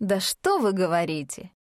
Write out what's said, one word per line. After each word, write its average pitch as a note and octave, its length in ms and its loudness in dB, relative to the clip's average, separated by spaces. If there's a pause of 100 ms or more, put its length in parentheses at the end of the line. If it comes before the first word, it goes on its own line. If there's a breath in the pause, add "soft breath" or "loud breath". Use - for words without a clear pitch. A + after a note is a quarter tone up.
"Да G3 180 0
что F#4+ 400 0
вы G#3+ 140 2
говорите?" E3+ 800 -2 (200)